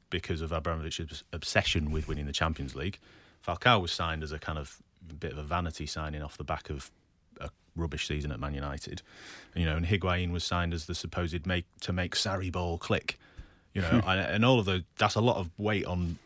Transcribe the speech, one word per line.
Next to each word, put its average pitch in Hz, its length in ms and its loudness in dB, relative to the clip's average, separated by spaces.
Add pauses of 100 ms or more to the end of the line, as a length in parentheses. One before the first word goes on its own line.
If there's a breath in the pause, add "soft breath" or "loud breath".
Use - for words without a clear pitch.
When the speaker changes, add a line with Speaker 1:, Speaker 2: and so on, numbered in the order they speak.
Speaker 1:
because 85 320 -2
of 80 120 -4
Abramovich's 80 480 -2
obs-, 80 240 -8 (100)
obsession 78 560 2
with 76 180 0
winning 73 180 -2
the 71 60 -4
Champions 71 420 -2
League. 71 240 -6 (480 soft breath)
Falcao 104 340 6
was 87 120 -2
signed 80 300 -2
as 76 100 -4
a 78 60 -6
kind 78 200 -4
of 73 220 -10 (400)
bit 78 120 -4
of 71 60 -8
a 76 40 -6
vanity 80 440 -2
signing 76 360 -6
off 76 140 -10
the - 80 -8
back 76 240 -4
of 71 220 -8 (500)
a 73 80 -8 (280)
rubbish 80 300 -2
season 73 240 -2
at 67 80 -6
Man 71 160 -4
United. 69 460 -6 (540 loud breath)
You 87 100 2
know, 78 120 2
and 85 100 2
Higuain 90 460 2
was 87 120 -2
signed 87 300 0
as 80 120 -4
the - 80 -4
supposed 82 520 -2
make, 92 180 0 (160)
to - 140 -4
make 90 200 -2
Sarri 95 380 0
ball 87 260 0
click. - 400 -2 (540 soft breath)
You 95 100 0
know, 110 200 6
Speaker 2:
<laughs> - 40 2
Speaker 1:
and, 95 140 4
and 98 240 2
all 127 140 8
of 101 80 4
those, 92 160 2 (160)
that's 107 160 6
a 107 80 4
lot 120 160 6
of 87 180 -4
weight 104 300 0
on 87 400 0